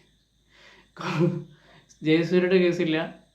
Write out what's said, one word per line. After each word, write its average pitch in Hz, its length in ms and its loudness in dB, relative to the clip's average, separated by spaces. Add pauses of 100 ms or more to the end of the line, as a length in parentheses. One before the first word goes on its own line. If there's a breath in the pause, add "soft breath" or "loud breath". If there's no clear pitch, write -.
(2000 soft breath)
ജയസൂര്യയുടെ 180 560 2
കേസില്ല, 170 340 0 (380)